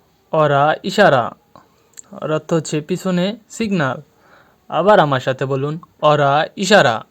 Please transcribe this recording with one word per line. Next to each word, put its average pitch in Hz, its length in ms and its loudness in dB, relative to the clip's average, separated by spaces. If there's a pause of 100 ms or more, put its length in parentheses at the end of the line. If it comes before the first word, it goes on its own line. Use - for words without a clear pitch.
(320)
অরা 151 520 2
ইশারা, 170 520 2 (880)
এর 147 100 -6
অর্থ 156 220 -4
হচ্ছে 156 280 -4
পিছনে 180 560 -4 (120)
সিগন্যাল। 170 520 -4 (680)
আবার 185 320 2
আমার 143 200 2
সাথে 135 260 -4
বলুন, 139 340 -6 (220)
অরা 147 540 2
ইশারা, 180 540 2